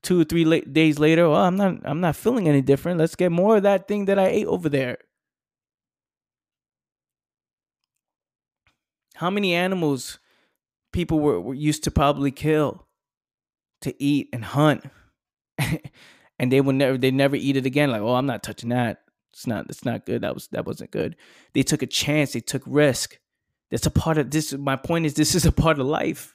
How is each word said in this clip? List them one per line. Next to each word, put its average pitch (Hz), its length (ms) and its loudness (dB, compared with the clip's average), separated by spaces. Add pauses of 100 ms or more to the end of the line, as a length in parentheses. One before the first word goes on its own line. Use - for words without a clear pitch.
Two 180 160 2
or 165 60 6
three 165 200 0
la-, 160 260 2
days 156 280 4
later, 160 260 4
"Oh, 151 80 4
I'm 185 220 2
not, 196 300 0
I'm 151 160 -4
not 165 140 0
feeling 220 320 -2
any 143 140 4
different. 139 380 0
Let's 165 160 0
get 180 160 0
more 196 260 4
of 196 60 2
that 196 240 2
thing 202 180 -4
that 196 140 2
I 190 80 4
ate 208 200 0
over 170 220 -2
there." 135 280 -2 (4000)
How 170 140 -4
many 202 240 0
animals 170 680 -2 (720)
people 165 280 0
were, 139 200 2
were 110 140 -8
used 151 300 -2
to 151 80 -2
probably 139 400 2
kill 151 560 -2 (960)
to - 220 -8
eat 143 300 0
and 117 100 -8
hunt, 147 400 2 (400)
<laughs> - 340 -20 (840)
and 127 120 0
they 135 100 4
would 135 140 2
never, 135 220 0
they 131 140 2
never 139 240 2
eat 135 220 0
it 131 80 -2
again. 135 260 0
Like, 107 100 -2
"Oh, 117 140 0
I'm 127 100 0
not 120 180 -6
touching 113 260 -10
that. 120 320 -2 (320)
It's - 140 -12
not, 107 220 -6
it's - 160 -12
not 113 200 -6
good. 120 160 -4
That - 120 -4
was, - 160 -14
that - 160 -6
wasn't - 260 -12
good." - 240 -6 (380)
They 131 100 2
took 147 180 -2
a 127 60 -6
chance. 147 460 -2
They 117 60 -4
took - 260 -8
risk. - 540 0 (500)
That's - 160 -4
a - 60 0
part 160 260 0
of 139 140 -2
this. 151 220 -4
My 139 220 -4
point 165 300 -2
is, 143 80 -2
this 151 220 0
is 170 100 2
a 160 60 4
part 156 280 2
of 127 60 -2
life. - 500 -4